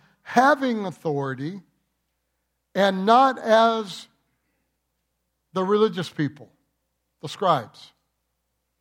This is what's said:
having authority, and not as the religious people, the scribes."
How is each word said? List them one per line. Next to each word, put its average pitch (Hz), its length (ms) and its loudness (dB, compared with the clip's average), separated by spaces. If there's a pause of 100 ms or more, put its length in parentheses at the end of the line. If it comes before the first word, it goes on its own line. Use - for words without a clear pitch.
(220)
having 254 640 0
authority, 143 800 -8 (1120)
and 190 320 0
not 254 320 4
as 226 720 0 (1400)
the 185 100 -4
religious 202 460 0
people, - 420 -8 (720)
the 151 80 -14
scribes." - 640 -2 (880)